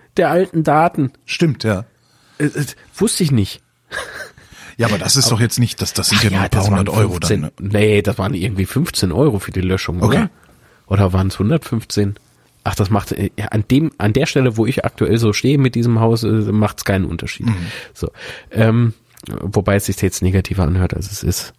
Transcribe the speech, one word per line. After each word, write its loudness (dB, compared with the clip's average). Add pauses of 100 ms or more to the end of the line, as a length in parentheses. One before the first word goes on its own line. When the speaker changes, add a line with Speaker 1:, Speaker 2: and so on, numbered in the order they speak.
(180)
Speaker 1:
der 2
alten 0
Daten. 2 (140)
Speaker 2:
Stimmt, -2
ja. -2 (520)
Speaker 1:
Äh, -2
äh, -2 (300)
wusste 0
ich 2
nicht. 0 (1160)
Speaker 2:
Ja, 0
aber 0
das -2
ist 2
Speaker 1:
Aber 2
Speaker 2:
doch 0
jetzt 0
nicht, 0
das, -4
das -2
sind 2
ja 2
Speaker 1:
Ach 2
Speaker 2:
nur 0
Speaker 1:
ja, 0
Speaker 2:
ein -6
paar 2
Speaker 1:
das 2
waren 2
Speaker 2:
hundert -2
Euro 0
dann, -4
Speaker 1:
fünfzehn, 0
Speaker 2:
ne? -6
Speaker 1:
nee, 2
das -2
waren -2
irgendwie -2
fünfzehn -2
Euro 2
für -10
die -4
Löschung, -2
Speaker 2:
Okay. 4
Speaker 1:
oder? 2 (560)
Oder 2
waren's 0
hundertfünfzehn? -2 (480)
Ach, -4
das 0
macht, 0
äh, -4
ja, -6
an -2
dem, 4
an 0
der 2
Stelle, 2
wo 2
ich -2
aktuell 0
so 2
stehe 2
mit 2
diesem 2
Haus, 2
äh, 0
macht's 0
keinen 0
Unterschied. -6
Speaker 2:
Mhm. 0 (380)
Speaker 1:
So. -6 (400)
Ähm, 2 (480)
wobei 0
es -2
sich -4
jetzt -2
negativer 0
anhört, 0
als -6
es -10
ist. -4